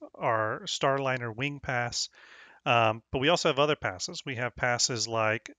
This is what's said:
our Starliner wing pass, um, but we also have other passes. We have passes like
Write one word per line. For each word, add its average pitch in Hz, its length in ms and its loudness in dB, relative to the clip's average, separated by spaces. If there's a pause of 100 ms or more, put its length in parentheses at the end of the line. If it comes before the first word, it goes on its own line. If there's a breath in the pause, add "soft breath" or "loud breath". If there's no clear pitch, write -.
(140)
our 113 500 0
Starliner 131 720 -2
wing 139 260 -4
pass, 120 500 -4 (560 loud breath)
um, 113 440 4
but 135 100 -2
we 143 100 4
also 175 180 2
have 135 100 2
other 147 180 4
passes. 113 500 -8
We 139 100 -6
have 120 180 -4
passes 120 540 0
like 110 500 0